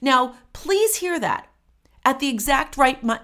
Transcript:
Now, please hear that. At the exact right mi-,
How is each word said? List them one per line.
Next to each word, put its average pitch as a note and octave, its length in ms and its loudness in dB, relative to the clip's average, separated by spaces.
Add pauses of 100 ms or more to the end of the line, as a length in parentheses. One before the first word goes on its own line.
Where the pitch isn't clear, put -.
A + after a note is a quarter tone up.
Now, B3+ 340 2 (180)
please G#4 440 0
hear F4 240 -4
that. - 280 -4 (560)
At F3+ 140 2
the C#4+ 100 -2
exact C4+ 480 -2
right C4 260 2
mi-, A3+ 220 -2